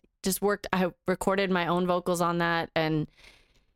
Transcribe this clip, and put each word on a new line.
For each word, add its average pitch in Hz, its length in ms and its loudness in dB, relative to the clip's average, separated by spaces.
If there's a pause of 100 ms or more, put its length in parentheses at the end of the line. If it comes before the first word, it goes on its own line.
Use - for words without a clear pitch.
(240)
just 190 180 -2
worked, 202 320 -2
I 185 180 0 (160)
recorded 190 440 0
my 175 160 2
own 175 180 0
vocals 180 360 0
on 170 180 0
that, 170 360 -2
and 156 320 0 (680)